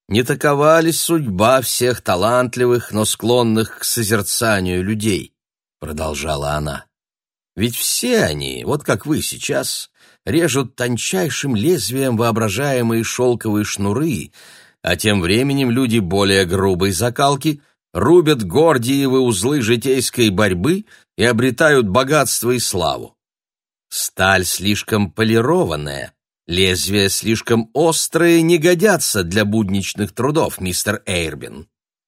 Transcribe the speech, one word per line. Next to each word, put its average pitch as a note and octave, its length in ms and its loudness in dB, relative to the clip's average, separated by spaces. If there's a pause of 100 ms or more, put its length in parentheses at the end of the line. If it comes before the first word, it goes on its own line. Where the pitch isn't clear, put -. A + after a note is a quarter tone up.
"Не A2 140 2
такова D3 580 4
ли D#3+ 120 2
судьба C3 680 2
всех B2 420 -2
талантливых, A#2+ 920 0
но G#2+ 120 0
склонных A2 760 0
к - 40 -12
созерцанию G2+ 1000 -2
людей?" G#2 480 -2 (480)
продолжала D2+ 720 -6
она. D2+ 340 -6 (720)
"Ведь A#2+ 200 -2
все A#3 460 0
они, D2 420 -4
вот C#3 200 -4
как B2+ 220 -2
вы D3 160 -2
сейчас, - 680 -6 (340)
режут C#3 520 -2
тончайшим B2+ 800 -2
лезвием B2+ 600 0
воображаемые A2+ 880 0
шелковые A2+ 600 0
шнуры, G#2 680 -4 (500)
а F2 140 -2
тем G#2 240 0
временем B2+ 500 0
люди A#2+ 280 2
более G2 460 2
грубой F#2+ 480 0
закалки C#3 680 0 (320)
рубят C#3+ 520 4
гордиевы C3 760 2
узлы B2 400 0
житейской A#2+ 720 0
борьбы G#2 540 0 (320)
и G#2 80 0
обретают B2 640 2
богатство B2+ 640 0
и A#2 60 0
славу. D2 580 -4 (800)
Сталь F#2 520 0
слишком G2+ 640 -2
полированная, A2 1040 0 (320)
лезвия F#2 640 0
слишком A2 640 -2
острые E3 640 2
не E3 160 4
годятся E3+ 640 2
для G2 220 0
будничных G2+ 720 -2
трудов, B2+ 480 -2
мистер G2 420 -4
Эйрбин". D2+ 640 -6 (400)